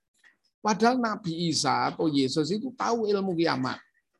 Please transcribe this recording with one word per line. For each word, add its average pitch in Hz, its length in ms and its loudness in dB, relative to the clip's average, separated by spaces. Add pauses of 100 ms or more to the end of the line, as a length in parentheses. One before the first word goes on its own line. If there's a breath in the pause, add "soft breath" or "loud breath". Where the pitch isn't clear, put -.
(640 soft breath)
Padahal 220 340 2
Nabi 175 540 -2
Isa 127 400 0
atau - 160 -2
Yesus 143 480 2
itu 233 180 -6
tahu 220 380 -2
ilmu 196 240 0
kiamat. 139 480 -2 (380)